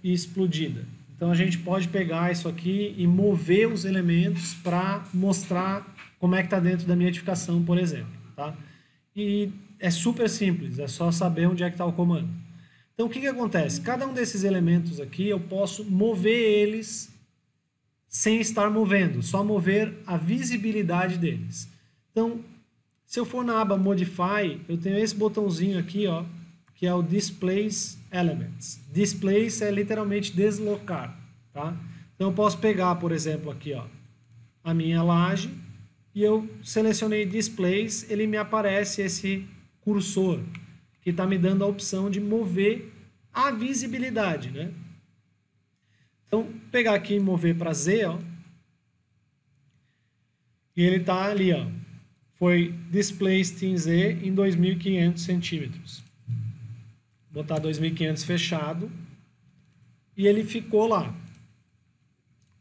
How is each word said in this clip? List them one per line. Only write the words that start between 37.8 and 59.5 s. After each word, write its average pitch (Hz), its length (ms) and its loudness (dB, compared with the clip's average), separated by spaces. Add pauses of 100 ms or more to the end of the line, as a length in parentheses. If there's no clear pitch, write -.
ele 214 140 0
me 214 120 0
aparece 208 640 0
esse 190 460 -4 (340)
cursor, 190 600 0 (600)
que 175 120 -2
tá 185 120 0
me 190 120 2
dando 190 260 2
a 202 40 2
opção 196 420 -2
de 196 100 -2
mover 208 720 0 (420)
a 277 180 2
visibilidade, 226 1000 -2
né? 143 220 -8 (1600)
Então, 226 240 0 (200)
pegar 226 220 2
aqui 202 220 0
e 202 60 2
mover 170 340 2
pra 170 180 -2
Z, 185 320 2
ó, 170 140 -4 (2500)
e 175 80 4
ele 185 160 6
tá 185 260 0
ali, 196 280 2
ó, 127 120 -2 (720)
foi 175 400 4 (160)
Displaced 190 720 0
em 190 120 0
Z 170 440 2
em 190 120 -2
dois 190 220 2
mil 180 180 4
e - 20 -2
quinhentos 175 480 2
centímetros. 170 800 -4 (1300)
Botar 151 280 -4
dois 156 200 -2
mil 165 120 0
e - 20 -2
quinhentos 156 300 -2
fechado, 170 680 -2 (1200)